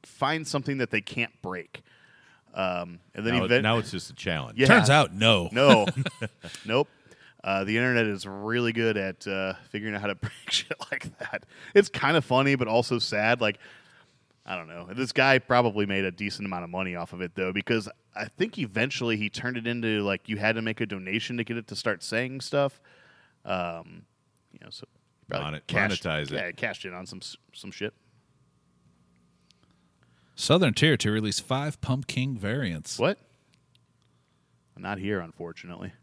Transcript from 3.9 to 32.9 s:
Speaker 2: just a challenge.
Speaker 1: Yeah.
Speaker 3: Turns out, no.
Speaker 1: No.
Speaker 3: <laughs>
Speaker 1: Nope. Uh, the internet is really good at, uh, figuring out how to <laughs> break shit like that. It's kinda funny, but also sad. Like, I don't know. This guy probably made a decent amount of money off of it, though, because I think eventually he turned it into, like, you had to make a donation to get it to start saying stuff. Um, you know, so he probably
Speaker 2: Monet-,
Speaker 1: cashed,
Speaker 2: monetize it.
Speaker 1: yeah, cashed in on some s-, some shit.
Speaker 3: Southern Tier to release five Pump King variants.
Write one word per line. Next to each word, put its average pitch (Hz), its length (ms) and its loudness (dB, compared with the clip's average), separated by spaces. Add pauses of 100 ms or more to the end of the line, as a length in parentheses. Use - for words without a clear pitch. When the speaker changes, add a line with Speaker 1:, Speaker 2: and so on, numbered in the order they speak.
Speaker 2:
just 87 200 -8
a - 40 -18
challenge. 78 440 -4
Speaker 1:
Yeah. 127 100 8
Speaker 3:
Turns 196 200 8
out, 143 260 6
no. 101 380 4
Speaker 1:
No. 117 340 8 (400)
Speaker 3:
<laughs> - 380 -14
Speaker 1:
Nope. 120 240 0 (560)
Uh, 98 180 0
the 107 140 0
internet 120 300 2
is 98 200 -4
really 110 460 -2
good 113 240 2
at, 95 320 -4
uh, 95 260 -2 (160)
figuring 107 240 -6
out 101 60 -4
how 104 80 -4
to 98 60 -2
<laughs> - 20 -12
break - 160 -8 (180)
shit - 240 -2 (160)
like - 280 -10
that. - 260 -8 (300)
It's 202 140 6
kinda 151 340 2
funny, 135 340 2
but 123 100 0
also 120 320 2
sad. 110 420 2
Like, 107 180 2 (840)
I 92 120 -10
don't 82 120 -10
know. 85 240 -14
This 123 200 -4
guy 135 260 6
probably 117 480 4
made 98 180 0
a 92 60 0
decent 101 360 -8
amount 90 180 -6
of 85 60 -12
money 92 260 -4
off 87 160 -8
of 90 80 -10
it, 87 160 -6
though, 92 160 -2
because 101 360 0 (280)
I 104 80 -6 (120)
think 226 220 -4
eventually 117 580 -2
he 104 120 -2
turned 123 280 -6
it 117 100 -6
into, 113 360 0
like, 98 260 -2
you 107 100 -4
had 107 180 2
to 113 60 -4
make 110 180 -4
a 117 60 0
donation 101 500 -4
to 117 80 -2
get 117 120 -6
it 117 120 -8
to 101 80 -10
start 101 260 -4
saying 127 380 -4
stuff. 139 400 -2 (640)
Um, 87 580 -6 (500)
you - 100 -20
know, - 80 -20
so - 140 -16 (360)
he - 80 -20
probably - 160 -4
Speaker 2:
Monet-, 76 240 -6
Speaker 1:
cashed, 95 360 0
Speaker 2:
monetize 76 180 0 (100)
it. - 0 -
Speaker 1:
yeah, 87 200 -4
cashed 104 320 -8
in 92 100 -10
on 90 120 -12
some 95 160 -16
s-, - 140 -14 (160)
some - 180 -16
shit. 104 220 -8 (2500)
Speaker 3:
Southern 156 400 4
Tier 151 220 4
to - 160 0
release 107 280 0
five 143 400 -4
Pump 131 280 -2
King 131 280 -2
variants. 101 640 -4